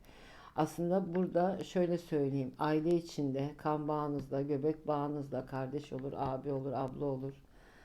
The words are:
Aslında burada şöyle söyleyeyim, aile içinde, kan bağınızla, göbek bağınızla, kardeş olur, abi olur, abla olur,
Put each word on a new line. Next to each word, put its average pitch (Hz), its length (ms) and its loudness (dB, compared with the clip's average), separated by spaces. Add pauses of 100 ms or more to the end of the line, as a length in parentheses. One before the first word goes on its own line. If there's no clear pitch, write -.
(560)
Aslında 170 580 2
burada 180 500 2
şöyle 175 340 2
söyleyeyim, 139 600 0
aile 156 380 4
içinde, 143 600 0
kan 151 320 0
bağınızla, 143 540 0
göbek 147 440 0
bağınızla, 143 600 -2
kardeş 135 460 -6
olur, 131 240 -6
abi 135 360 -2
olur, 135 200 -2
abla 135 320 -2
olur, 135 280 -2 (520)